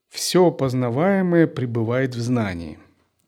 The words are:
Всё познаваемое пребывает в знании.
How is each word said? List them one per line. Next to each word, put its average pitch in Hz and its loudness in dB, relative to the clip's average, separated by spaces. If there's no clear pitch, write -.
Всё 175 2
познаваемое 160 2
пребывает 123 -2
в 117 -6
знании. 95 -4